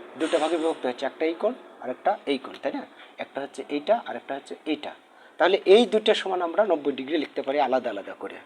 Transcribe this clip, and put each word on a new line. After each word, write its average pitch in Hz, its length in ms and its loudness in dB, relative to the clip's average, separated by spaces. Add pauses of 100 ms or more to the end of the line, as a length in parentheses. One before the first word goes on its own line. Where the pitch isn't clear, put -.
(180)
দুটো 160 200 0
ভাগে 156 180 0
বিভক্ত 160 300 -2
হচ্ছে, 127 200 -4
একটা 143 200 -2
এই 165 80 0
কোণ 214 200 -2 (260)
আর 123 100 -8
একটা 180 360 -2
এই 139 120 0
কোণ, - 240 -12
তাই 139 100 -2
না? 269 140 -8 (320)
একটা - 220 -10
হচ্ছে - 280 -10
এইটা 147 380 0
আর 117 100 -8
একটা 139 180 -10
হচ্ছে - 200 -12 (120)
এইটা। 151 280 -4 (440)
তাহলে 180 260 4
এই 214 220 8
দুইটা 214 280 2
সমান 185 280 -2
আমরা 170 220 2
নব্বই 151 280 2
ডিগ্রি 135 260 -4
লিখতে 139 240 -4
পারি 135 180 -2
আলাদা 123 300 2
আলাদা 98 240 -10
করে। 98 320 -12